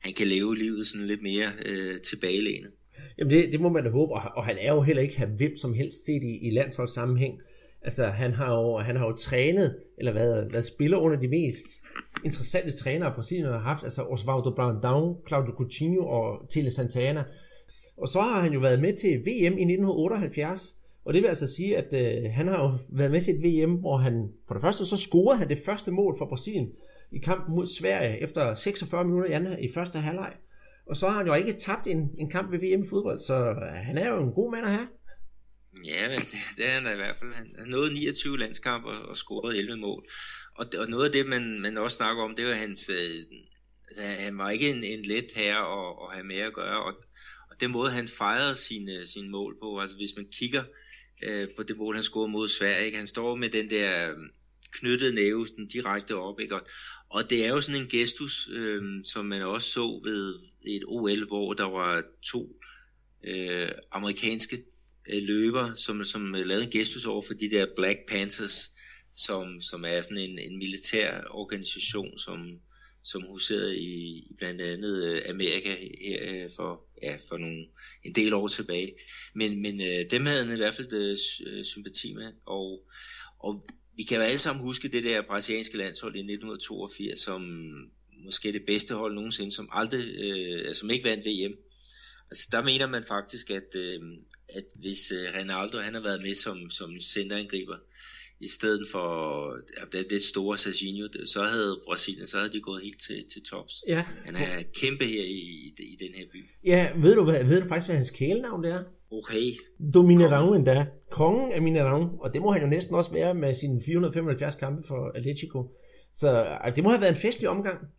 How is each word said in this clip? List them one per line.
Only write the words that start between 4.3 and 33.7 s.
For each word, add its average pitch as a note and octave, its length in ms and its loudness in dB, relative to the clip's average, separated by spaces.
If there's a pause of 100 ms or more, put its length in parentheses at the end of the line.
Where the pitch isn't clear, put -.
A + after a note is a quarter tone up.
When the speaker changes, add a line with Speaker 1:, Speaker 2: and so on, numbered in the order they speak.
Speaker 2:
og G#2 80 -2
han G2+ 140 -2
er B2+ 160 2
jo D3 80 6
heller C#3 200 4
ikke C3+ 240 0 (100)
hvem C#3+ 200 0
som A#2+ 180 -2
helst - 320 -4
set D3 160 0
i, A#2 260 -4
i - 20 0
landsholdssammenhæng. B2+ 920 2 (420)
Altså, - 240 0
han A#2 260 0
har B2 220 2
jo, A#2 240 4
han A#2+ 180 0
har B2 100 2
jo A2+ 100 0
trænet, C#3+ 600 4 (220)
eller A#2+ 140 0
været, A2 400 2
været A#2 120 2
spiller D#3+ 340 4
under D#3+ 220 6
de B2+ 80 0
mest D3 380 0 (580)
interessante C#3+ 520 0
trænere, D3+ 380 0
Brasilien D#3+ 320 -2
har A#2+ 120 0
haft. C3+ 260 -2
Altså, - 180 -4
Osvaldo B2+ 560 0
Brandão, B2+ 720 2
Claudio C3 280 2
Coutinho D#3+ 500 2
og A2+ 460 -2
Tele C#3+ 180 2
Santana. C3 540 0 (720)
Og C3+ 120 -4
så F3 120 2
har A3 200 4
han E3 120 4
jo C3+ 80 4
været C3 200 8
med G3 160 4
til F#3 160 4 (140)
V F#3+ 260 4
M F#3+ 60 0
i F#3 60 4
nitten F#3 220 6
otteoghalvfjerds. F3+ 880 0 (300)
Og D3 100 0
det F#3 80 8
vil A3+ 60 6
altså D#3 180 0
sige, F#3 300 0
at, E3 160 0
øh, A2+ 400 2
han D3+ 160 2
har F#3+ 140 2
jo C3+ 160 2 (180)
været C#3 140 4
med D#3+ 100 6
til F3 140 2
et D3 80 0
V D#3+ 260 6
M, F3 60 4
hvor D#3+ 240 2
han, A#2 300 2 (180)
for - 80 -6
det G2+ 80 -4
første, F#3+ 240 2
så G3 100 0
scorede G3 420 6
han E3 100 2
det C#3+ 160 -2
første G3+ 260 -2
mål F#3+ 280 4
for C#3+ 100 -2
Brasilien B2+ 400 -2 (440)
i C3+ 60 -2
kampen E3 360 0
mod E3+ 120 2
Sverige D#3+ 560 0
efter B2 320 0
seksogfyrre F3+ 500 -2
minutter F3+ 260 2
i - 20 0
anden, F3 320 -2
i - 100 -2
første F3 240 -4
halvleg. E3+ 340 -4 (580)
Og D3 60 -2
så F#3+ 120 4
har G#3 100 4
han G3 80 2
jo D#3 80 6
ikke G3 240 2
tabt G3+ 280 -2
en, D#3+ 320 2
en D#3 120 -4
kamp F#3 220 -2
ved F3 60 0
V F#3 200 4
M G3+ 60 2
i F#3 40 -8
fodbold, - 320 0
så, - 140 0
øh, F#2+ 380 0 (160)